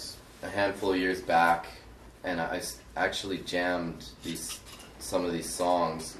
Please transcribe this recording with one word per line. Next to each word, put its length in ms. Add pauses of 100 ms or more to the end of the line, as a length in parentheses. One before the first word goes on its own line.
(420)
a 80
handful 440
of 60
years 220
back, 460 (560)
and 160
I 180
s-, 220 (160)
actually 440
jammed 680 (180)
these, 360 (400)
some 260
of 80
these 160
songs 720